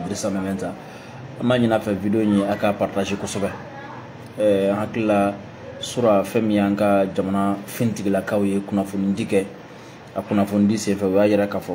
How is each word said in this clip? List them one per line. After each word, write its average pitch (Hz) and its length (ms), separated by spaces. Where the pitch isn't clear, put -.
Dirisa 101 260
Mɛmɛn 95 280
ta. 90 140
An 123 80
b'a 127 100
ɲini 117 160
a 110 40
fɛ, 107 160
video 104 260
in 104 180
ye, 98 60
a 101 120
k'a 104 160
partage 98 440
kosɛbɛ. 98 340
Ɛɛ, 101 340
n 101 40
hakili 107 300
la, 101 260
Sura 107 420
fɛn 110 220
min 107 120
y'an 101 200
ka 101 380
jamana 98 500
fintigilakaw 101 800
ye 98 160
kunnafoni 98 540
di 110 100
kɛ, 95 200
a 98 60
kunnafoni 101 460
di 110 100
senfɛ, 101 300
u 92 100
y'a 104 100
yira 104 200
k'a 98 120
fɔ 90 160